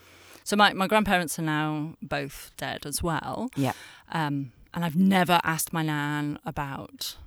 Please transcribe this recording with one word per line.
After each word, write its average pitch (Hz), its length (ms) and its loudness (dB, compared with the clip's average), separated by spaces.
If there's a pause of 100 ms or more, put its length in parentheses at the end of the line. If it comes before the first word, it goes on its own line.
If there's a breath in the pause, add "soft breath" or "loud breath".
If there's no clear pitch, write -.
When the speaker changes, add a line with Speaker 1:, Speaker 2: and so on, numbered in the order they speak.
(440 loud breath)
Speaker 1:
So - 120 -2
my, 202 180 6
my 190 140 0
grandparents 196 500 2
are 170 60 -4
now 156 580 0
both 143 560 -6
dead - 280 -6
as 147 180 -6
well. 170 520 -4
Speaker 2:
Yeah. 135 180 0 (380 loud breath)
Speaker 1:
Um, 143 400 -2 (220)
and 170 100 -2
I've 156 120 -2
never 185 480 6
asked 160 300 -2
my 160 100 0
nan 147 640 -2
about 147 800 -8